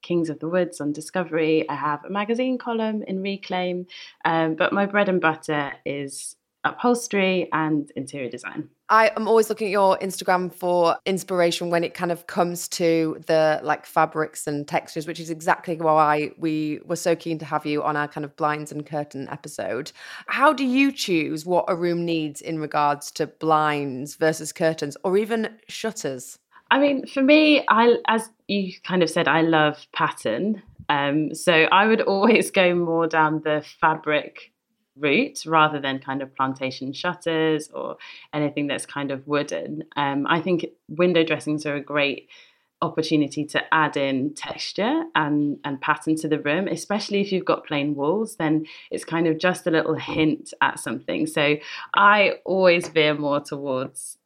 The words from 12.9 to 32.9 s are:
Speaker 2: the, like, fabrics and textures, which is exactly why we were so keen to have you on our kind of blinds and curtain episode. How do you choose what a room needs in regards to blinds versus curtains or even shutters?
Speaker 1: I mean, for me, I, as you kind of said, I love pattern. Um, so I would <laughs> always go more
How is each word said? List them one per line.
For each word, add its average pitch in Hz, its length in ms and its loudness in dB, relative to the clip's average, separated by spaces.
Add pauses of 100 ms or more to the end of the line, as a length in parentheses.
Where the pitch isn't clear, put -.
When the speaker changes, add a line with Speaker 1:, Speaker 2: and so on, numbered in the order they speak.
Speaker 2:
the, 156 360 4
like, 151 240 -2
fabrics 156 600 0
and 147 220 -4
textures, 165 380 -4
which 165 140 -10
is 160 100 -10
exactly 165 460 -2
why 156 600 2
we 156 480 -4
were 175 120 -6
so 170 200 0
keen 165 220 -8
to 156 80 -12
have 151 180 -4
you 147 180 -2
on 151 140 -2
our 147 120 -2
kind 147 180 -10
of 139 100 -16
blinds 151 360 -4
and 147 120 -8
curtain 147 460 -8
episode. 123 600 -8 (340)
How 285 260 4
do 269 140 -2
you 269 260 4
choose 156 540 -2
what 175 220 2
a 190 60 2
room 170 300 -2
needs 160 380 -4
in 160 160 -6
regards 147 540 0
to 151 140 -2
blinds 147 920 0
versus 156 360 0
curtains 160 500 -2
or 190 140 2
even 220 400 0 (120)
shutters? - 680 -8 (320)
Speaker 1:
I 262 80 6
mean, 277 280 2
for - 160 -2
me, 302 460 6
I, 233 280 6 (100)
as 220 220 0 (200)
you 196 340 -2
kind 185 200 2
of 160 60 2
said, 160 200 0
I 156 120 4
love 156 540 2
pattern. 160 680 -2 (280)
Um, 143 440 0
so - 180 0
I 170 340 6
would 220 140 4
<laughs> - 20 2
always 196 480 4
go 180 240 4
more 165 320 0